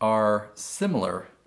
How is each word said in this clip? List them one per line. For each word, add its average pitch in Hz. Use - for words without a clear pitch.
are 107
similar 92